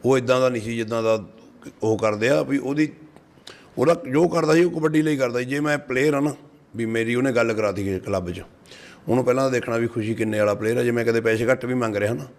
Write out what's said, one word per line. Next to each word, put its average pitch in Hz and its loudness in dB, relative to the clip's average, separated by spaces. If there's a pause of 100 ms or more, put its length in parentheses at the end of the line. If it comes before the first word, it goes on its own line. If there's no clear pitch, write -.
ਉਹ 131 4
ਇੱਦਾਂ 127 2
ਦਾ 131 4
ਨਹੀਂ 120 -2
ਸੀ 117 -6
ਜਿੱਦਾਂ 113 -4
ਦਾ 110 0 (580)
ਉਹ 110 2
ਕਰਦੇ 107 0
ਆ, 151 2
ਵੀ 135 -2
ਉਹਦੀ, 147 -2 (840)
ਉਹਦਾ 147 4 (180)
ਜੋ 160 4
ਕਰਦਾ 160 2
ਸੀ 170 6
ਉਹ 175 2
ਕਬੱਡੀ 156 0
ਲਈ 156 0
ਕਰਦਾ 123 0
ਸੀ। 127 -2
ਜੇ 135 -2
ਮੈਂ 147 0
ਪਲੇਅਰ 139 0
ਆ 139 0
ਨਾ, 147 0 (420)
ਵੀ 113 -4
ਮੇਰੀ 113 -2
ਉਹਨੇ 127 0
ਗੱਲ 113 2
ਕਰਾਤੀ 104 -2
ਕਿਸੇ 95 -2
ਕਲੱਬ 92 -4
'ਚ, 90 -10 (680)
ਉਹਨੂੰ 123 2
ਪਹਿਲਾਂ 123 2
ਤਾਂ 135 0
ਦੇਖਣਾ 120 -2
ਵੀ 117 0
ਖੁਸ਼ੀ 113 -4
ਕਿੰਨੇ 107 -2
ਵਾਲਾ 104 2
ਪਲੇਅਰ 110 -2
ਆ। 123 0
ਜੇ 120 2
ਮੈਂ 117 0
ਕਦੇ 113 2
ਪੈਸੇ 113 0
ਘੱਟ 127 0
ਵੀ 127 -4
ਮੰਗ 113 -2
ਰਿਹਾ 104 0
ਨਾ 143 -8 (120)